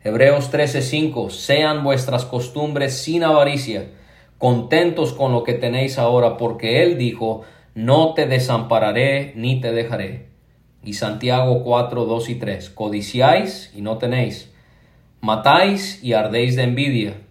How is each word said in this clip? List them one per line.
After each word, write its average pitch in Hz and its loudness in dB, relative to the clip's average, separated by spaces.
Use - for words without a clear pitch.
Hebreos 131 4
trece 147 0
cinco, 127 -2
"Sean 151 0
vuestras 127 0
costumbres 143 -4
sin 165 -2
avaricia, 139 2
contentos 135 2
con 131 0
lo 117 2
que 123 -2
tenéis 127 -2
ahora, 120 2
porque 120 0
él 175 2
dijo, 113 -4
'No 143 4
te 147 0
desampararé 120 0
ni 123 -2
te 117 -4
dejaré'". 113 -6
Y 107 -12
Santiago 123 0
cuatro 120 0
dos 117 -4
y 117 -6
tres, 101 -8
"Codiciáis 123 0
y 101 -14
no 110 -6
tenéis, 120 -4
matáis 151 2
y 120 -2
ardéis 117 2
de 127 0
envidia 120 0